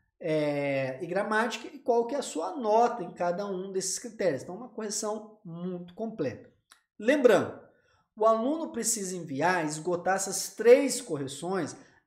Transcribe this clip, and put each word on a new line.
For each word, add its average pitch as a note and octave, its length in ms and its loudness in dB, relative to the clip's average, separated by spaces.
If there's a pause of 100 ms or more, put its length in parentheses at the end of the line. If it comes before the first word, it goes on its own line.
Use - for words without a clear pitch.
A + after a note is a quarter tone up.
(200)
é, C#3+ 840 -2
e E3 60 -6
gramática, G#3+ 600 -2
e D4 100 -16
qual A#3 300 0
que C#4+ 80 -4
é C#4+ 40 -2
a - 20 -2
sua E4+ 340 -6
nota A3+ 480 2
em E3+ 80 -10
cada F3+ 340 -2
um G3 280 -6
desses F#3 260 -4
critérios. E3+ 440 -2
Então, F3+ 120 -12
uma A#3+ 140 -14
correção G#3+ 760 -6
muito F3 500 -8
completa. E3 560 -6 (480)
Lembrando, A3+ 640 4 (560)
o G#3+ 100 0
aluno B3+ 460 2
precisa G3 460 -4
enviar, D#3+ 480 0
esgotar F3 500 -2
essas - 400 -6
três B3 460 6
correções D#3+ 760 -6 (320)